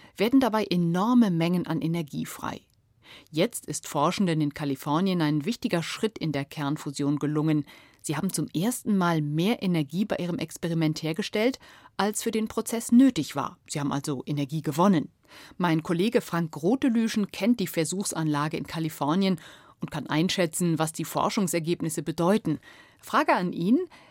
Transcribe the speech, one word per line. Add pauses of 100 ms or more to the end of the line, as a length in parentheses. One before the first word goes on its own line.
(160)
werden
dabei
enorme
Mengen
an
Energie
frei. (680)
Jetzt
ist
Forschenden
in
Kalifornien
ein
wichtiger
Schritt
in
der
Kernfusion
gelungen. (360)
Sie
haben
zum
ersten
Mal
mehr
Energie
bei
ihrem
Experiment
hergestellt, (380)
als
für
den
Prozess
nötig
war. (100)
Sie
haben
also
Energie
gewonnen. (480)
Mein
Kollege
Frank
Grotelüschen
kennt
die
Versuchsanlage
in
Kalifornien (400)
und
kann
einschätzen,
was
die
Forschungsergebnisse
bedeuten. (420)
Frage
an
ihn: (320)